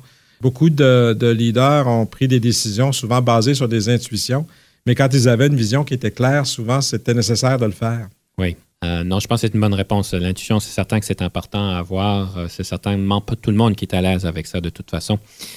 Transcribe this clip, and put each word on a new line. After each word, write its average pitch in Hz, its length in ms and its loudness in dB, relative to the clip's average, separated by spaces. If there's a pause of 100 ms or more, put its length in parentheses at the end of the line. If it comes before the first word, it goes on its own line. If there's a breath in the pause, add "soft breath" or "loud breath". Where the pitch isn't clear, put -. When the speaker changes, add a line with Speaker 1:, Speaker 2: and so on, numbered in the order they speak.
(420 soft breath)
Speaker 1:
Beaucoup 131 260 2
de, 127 500 4
de 117 100 2
leaders 120 600 2
ont 117 160 2
pris 131 240 -2
des 127 100 4
décisions 117 540 0
souvent 123 300 0
basées 120 320 4
sur 131 120 -2
des 110 220 0
intuitions, 123 580 -2 (400 soft breath)
mais 123 80 4
quand 139 200 4
ils 127 160 6
avaient 120 160 4
une 147 100 2
vision 117 260 0
qui 139 120 -6
était 120 160 -2
claire, 131 360 0
souvent, 123 360 -2
c'était 120 320 -2
nécessaire 120 440 2
de 120 60 0
le 104 80 0
faire. 113 340 -6 (300)
Speaker 2:
Oui. 90 180 -2 (300)
Euh, 85 180 -2
non, 92 160 -2
je - 80 -4
pense 120 140 0
que 117 60 -2
c'est 104 80 -2
une 110 80 2
bonne 104 100 2
réponse. 98 400 -2
L'intuition, 92 480 -2
c'est - 140 -8
certain 104 260 -2
que - 60 -6
c'est - 160 -4
important 101 480 -4
à 90 80 -4
avoir. 95 580 -2
Euh, 87 140 -6
c'est - 140 -10
certainement 101 580 -2
pas - 120 -6
tout - 160 -4
le 104 60 2
monde 110 200 2
qui - 100 -8
est - 80 -6
à 92 80 2
l'aise 95 240 0
avec 85 200 -6
ça 95 140 -8
de 85 80 -4
toute - 220 -14
façon. 101 280 -2 (380 loud breath)